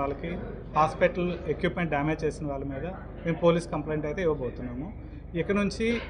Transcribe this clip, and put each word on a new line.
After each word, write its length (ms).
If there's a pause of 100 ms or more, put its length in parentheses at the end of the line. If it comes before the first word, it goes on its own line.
వాళ్ళకి, 300 (480)
హాస్పిటల్ 520 (220)
ఎక్విప్‌మెంట్ 420
డ్యామేజ్ 320
చేసిన 260
వాళ్ళ 200
మీద 140 (380)
మేము 200
పోలీస్ 300
కంప్లైంట్ 360
అయితే 160
ఇవ్వబోతున్నాము. 600 (540)
ఇక 180
నుంచి 260 (220)